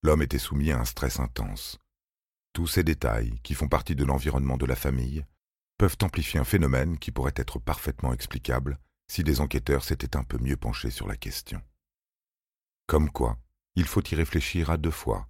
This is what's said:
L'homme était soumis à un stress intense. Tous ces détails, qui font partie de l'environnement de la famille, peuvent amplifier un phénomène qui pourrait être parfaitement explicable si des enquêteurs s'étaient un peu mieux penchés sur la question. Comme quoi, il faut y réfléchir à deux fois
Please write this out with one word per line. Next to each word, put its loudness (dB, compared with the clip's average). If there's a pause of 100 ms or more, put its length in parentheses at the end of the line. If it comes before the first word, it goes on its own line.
L'homme 6
était 0
soumis 0
à 2
un 0
stress -2
intense. -6 (760)
Tous 0
ces 4
détails, 2
qui -4
font 0
partie 2
de 2
l'environnement 2
de 0
la 0
famille, -2 (500)
peuvent 4
amplifier 0
un 4
phénomène 2
qui -8
pourrait -2
être -4
parfaitement -2
explicable -4 (320)
si -2
des 4
enquêteurs 2
s'étaient -4
un 0
peu -4
mieux 0
penchés -4
sur -6
la -6
question. -10 (1300)
Comme 4
quoi, 0 (360)
il 2
faut 0
y -4
réfléchir 0
à 2
deux 0
fois -4